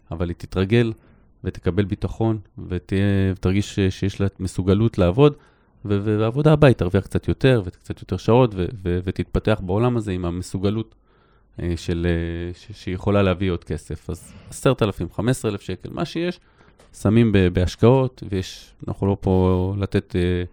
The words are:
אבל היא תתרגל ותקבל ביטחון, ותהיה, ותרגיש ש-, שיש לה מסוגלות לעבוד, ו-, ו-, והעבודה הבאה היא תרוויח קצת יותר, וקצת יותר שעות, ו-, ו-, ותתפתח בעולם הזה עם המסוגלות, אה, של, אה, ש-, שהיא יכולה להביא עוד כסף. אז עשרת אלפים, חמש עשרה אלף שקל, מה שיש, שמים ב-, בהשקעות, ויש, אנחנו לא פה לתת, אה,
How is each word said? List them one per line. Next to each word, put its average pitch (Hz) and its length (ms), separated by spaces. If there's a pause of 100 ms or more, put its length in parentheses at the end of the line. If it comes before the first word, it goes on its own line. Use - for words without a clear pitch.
(120)
אבל 85 180
היא 85 80
תתרגל 110 560 (500)
ותקבל 95 420
ביטחון, 107 540 (280)
ותהיה, 92 360 (320)
ותרגיש 95 440
ש-, 95 200
שיש 101 220
לה 98 60 (120)
מסוגלות 95 580
לעבוד, 107 360 (520)
ו-, 101 180
ו-, 107 160
והעבודה 139 340
הבאה 151 140
היא 120 80
תרוויח 92 280
קצת - 240
יותר, 127 380
וקצת - 340
יותר - 180
שעות, 117 380
ו-, 90 100 (180)
ו-, 90 200
ותתפתח 95 640
בעולם 117 320
הזה 104 140
עם 90 140
המסוגלות, 95 680 (680)
אה, 87 140
של, 85 340
אה, 85 440
ש-, - 180
שהיא 92 240
יכולה 101 260
להביא 92 300
עוד 85 120
כסף. - 460
אז - 240 (160)
עשרת - 340
אלפים, 95 260
חמש 107 200
עשרה 117 220
אלף 98 100
שקל, - 300
מה 170 140
שיש, 175 340 (540)
שמים 110 380
ב-, 95 160
בהשקעות, 113 840
ויש, - 440 (140)
אנחנו 101 200
לא 98 140
פה 92 560
לתת, 98 380
אה, 90 380